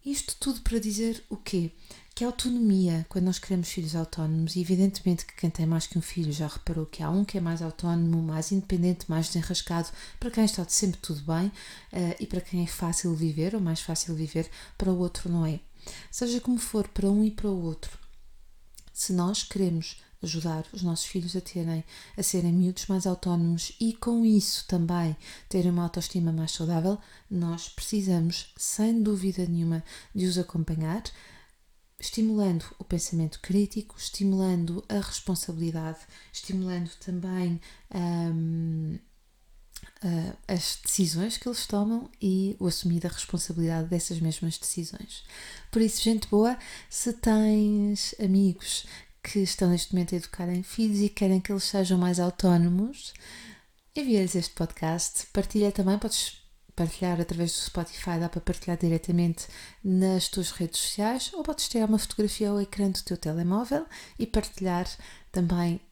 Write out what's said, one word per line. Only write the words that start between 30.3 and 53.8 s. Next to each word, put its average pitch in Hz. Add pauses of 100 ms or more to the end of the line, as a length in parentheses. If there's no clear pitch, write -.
acompanhar, 165 (960)
estimulando 208 (140)
o 196
pensamento 165
crítico, 202
estimulando 190
a 214
responsabilidade, 165 (320)
estimulando 185 (100)
também, 180 (320)
hum, 165 (1040)
ah, 170 (120)
as -
decisões 180
que -
eles 233
tomam 214 (120)
e 190
o 185
assumir 170
a 170
responsabilidade 165
dessas 170
mesmas 165
decisões. - (480)
Por 226
isso, 220
gente 220
boa, 226 (320)
se -
tens 214
amigos 196 (380)
que -
estão 185
neste 175
momento 180
a 175
educar 175
em 180
filhos 214
e 202
querem 190
que 196
eles 196
sejam 185
mais 180
autónomos, 180 (840)